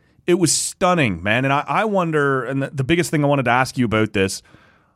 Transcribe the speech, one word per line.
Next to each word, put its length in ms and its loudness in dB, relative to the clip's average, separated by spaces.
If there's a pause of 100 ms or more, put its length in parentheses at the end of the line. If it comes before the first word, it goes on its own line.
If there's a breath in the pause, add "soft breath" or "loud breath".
(260 soft breath)
it 100 2
was 180 2
stunning, 680 0
man. 220 0
And 100 0
I, 140 -2
I 160 -2
wonder, 640 0
and 180 -4
the, 60 -6
the 160 -4
biggest 260 0
thing 140 2
I 20 2
wanted 160 2
to 80 2
ask 260 0
you 60 2
about 300 2
this 280 -2 (540 soft breath)